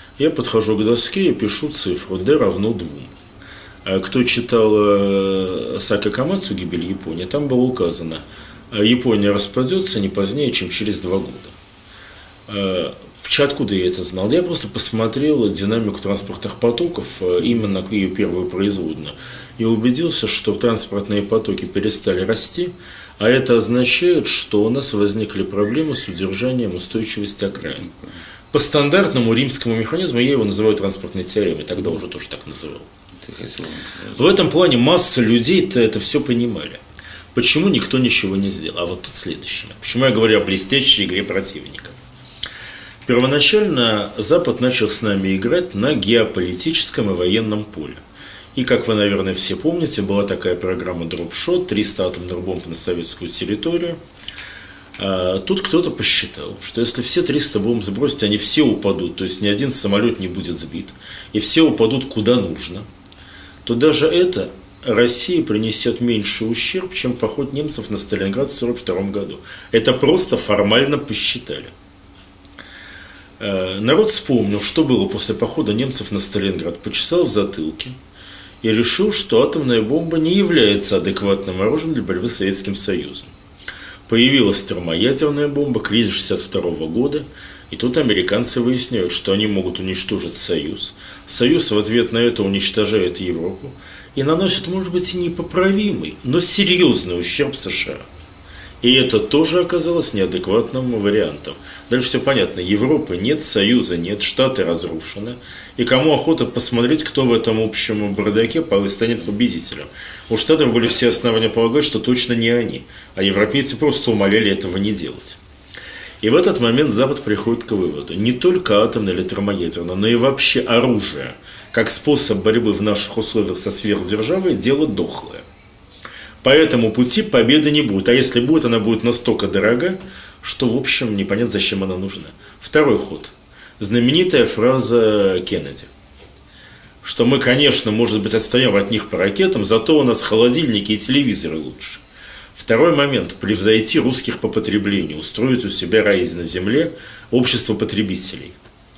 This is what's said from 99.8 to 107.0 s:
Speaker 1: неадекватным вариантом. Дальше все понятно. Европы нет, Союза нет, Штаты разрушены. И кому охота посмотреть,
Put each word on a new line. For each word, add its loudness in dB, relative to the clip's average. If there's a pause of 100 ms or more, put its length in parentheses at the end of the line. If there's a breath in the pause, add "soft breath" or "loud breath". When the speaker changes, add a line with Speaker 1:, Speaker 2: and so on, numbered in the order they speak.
Speaker 1:
неадекватным -2
вариантом. 0 (340 loud breath)
Дальше 2
все 0
понятно. 0
Европы 0
нет, -2
Союза 2
нет, -4
Штаты 0
разрушены. -6 (420 loud breath)
И 0
кому 4
охота 2
посмотреть, 0